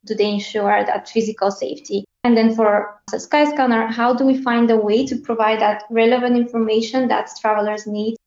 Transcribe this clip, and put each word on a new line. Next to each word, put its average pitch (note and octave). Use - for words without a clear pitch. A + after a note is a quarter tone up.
do G#3+
they G#3
ensure G#3
that -
physical G#3+
safety? G3
And A#3+
then A3+
for G#3
Skyscanner, B3+
how A#3+
do C4+
we C4
find A#3
a A3
way G#3+
to B3
provide A3
that G#3+
relevant A#3+
information A#3
that G#3+
travelers G#3+
need G#3+